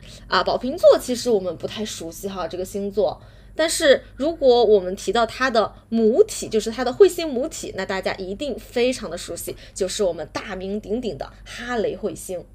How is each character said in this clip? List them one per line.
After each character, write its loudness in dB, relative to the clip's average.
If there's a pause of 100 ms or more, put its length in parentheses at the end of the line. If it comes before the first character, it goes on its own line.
(260)
啊， 2
宝 0
瓶 -4
座 8 (100)
其 -4
实 -2
我 4
们 -4
不 -8
太 -8
熟 -10
悉 -10
哈， -6
这 -8
个 -4
星 -6
座。 0 (340)
但 2
是 4 (160)
如 -2
果 6
我 6
们 -4
提 -4
到 2
它 -2
的 2 (160)
母 4
体， -4
就 0
是 -2
它 -6
的 0
彗 8
星 -2
母 -4
体， -10
那 -4
大 -4
家 -2
一 -8
定 -6
非 -2
常 -8
的 -8
熟 -10
悉， -10 (180)
就 -2
是 -4
我 2
们 -8
大 -8
名 -6
鼎 -4
鼎 -6
的 -10 (160)
哈 -8
雷 -2
彗 -6
星。 -10 (140)